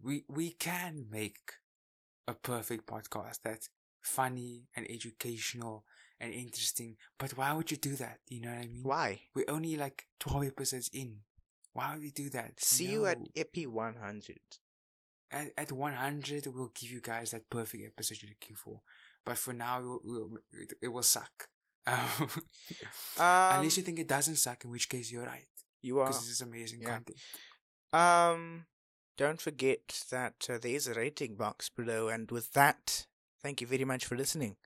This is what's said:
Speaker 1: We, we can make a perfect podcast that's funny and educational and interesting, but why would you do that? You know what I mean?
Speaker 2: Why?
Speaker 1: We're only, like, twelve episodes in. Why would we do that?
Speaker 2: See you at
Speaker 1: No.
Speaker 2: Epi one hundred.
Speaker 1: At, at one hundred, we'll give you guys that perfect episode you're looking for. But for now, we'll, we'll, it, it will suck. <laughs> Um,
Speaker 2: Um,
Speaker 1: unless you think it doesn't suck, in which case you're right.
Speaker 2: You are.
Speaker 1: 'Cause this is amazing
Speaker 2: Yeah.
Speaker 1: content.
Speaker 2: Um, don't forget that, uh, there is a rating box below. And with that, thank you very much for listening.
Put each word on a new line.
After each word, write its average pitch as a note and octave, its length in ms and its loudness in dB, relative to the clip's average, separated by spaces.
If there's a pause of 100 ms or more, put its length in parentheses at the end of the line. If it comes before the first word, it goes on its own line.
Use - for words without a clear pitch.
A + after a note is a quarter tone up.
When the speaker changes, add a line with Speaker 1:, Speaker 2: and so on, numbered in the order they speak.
Speaker 1:
We, C#3+ 260 -2
we D#3+ 240 -2
can E3+ 580 -4
make G#2+ 420 -6 (760)
a B2 80 -2
perfect A#2+ 520 -4
podcast G#2+ 580 -8
that's A2+ 240 -4 (320)
funny B2 640 -2 (100)
and A#2 160 -6
educational A2+ 920 -6 (340)
and A#2 160 -8
interesting, A#2 600 -4 (220)
but C3+ 180 -4
why C3+ 160 2
would D#3+ 180 0
you D3+ 60 0
do C#3 200 -2
that? A#2 220 -6 (100)
You A#2+ 140 -10
know A#2+ 80 -6
what A#2+ 80 -6
I A#2+ 80 -8
mean? A#2+ 160 -10
Speaker 2:
Why? C3 380 2 (140)
Speaker 1:
We're C#3 140 2
only, D#3 280 0
like, C#3 300 -4 (120)
twelve C#3 260 0
episodes C3 480 -2
in. A#2+ 280 -8 (520)
Why C3+ 220 -2
would D3+ 80 -8
we D3 80 -8
do C#3+ 200 -4
that? A#2 300 -6
Speaker 2:
See - 320 6
you G#3+ 140 4
at E3+ 140 2
Speaker 1:
No. - 60 -10 (100)
Speaker 2:
Epi D#3+ 300 -2
one A2+ 300 -2
hundred. G#2 440 -10 (880)
Speaker 1:
At, C#3+ 260 -6
at D3 160 -4
one C#3 220 -2
hundred, C#3+ 520 -2
we'll B2+ 320 -6
give A#2+ 120 -10
you B2 100 -10
guys A#2 300 -4
that A2+ 180 -8
perfect A2+ 380 -4
episode G#2+ 340 -6
you're G#2 100 -16
looking - 260 -18
for. A2 260 -12 (420)
But B2 140 -2
for C3 160 -2
now, A#2+ 260 -2
we'll, B2 240 -4
we'll, A2 260 -6 (220)
it, - 200 -14 (100)
it B2 60 -2
will A#2+ 140 -4
suck. - 500 0
<laughs> - 60 -20 (280)
Um, B2+ 420 2 (880)
Speaker 2:
Um, F#3 400 10
Speaker 1:
unless D#3+ 200 4
you F3+ 40 2
think E3+ 160 -2
it D#3 80 -2
doesn't C#3+ 300 4
suck, B2 280 2
in A#2+ 60 -8
which A#2+ 200 -2
case A#2+ 200 -4
you're A#2+ 140 -6
right. B2 220 -8 (340)
Speaker 2:
You C3 200 2
are. C3 60 6
Speaker 1:
'Cause C3 140 0
this A#2+ 140 -6
is B2 80 -2
amazing A#2 400 -8
Speaker 2:
Yeah. A#2 160 -2
Speaker 1:
content. - 200 -14 (760)
Speaker 2:
Um, E3+ 720 6 (500)
don't D3+ 240 2
forget C3 680 2
that, B2+ 400 -4
uh, A#2+ 80 -2
there A#2+ 160 -2
is C#3 120 0
a A#2+ 80 -2
rating A#2 420 -2
box G#2+ 340 -2
below. A2+ 380 0
And A2+ 220 -2
with A#2+ 220 -4
that, - 540 6 (360)
thank C#3 200 -4
you A#2+ 40 -6
very B2+ 200 2
much C3 180 0
for A#2+ 120 -2
listening. B2+ 500 0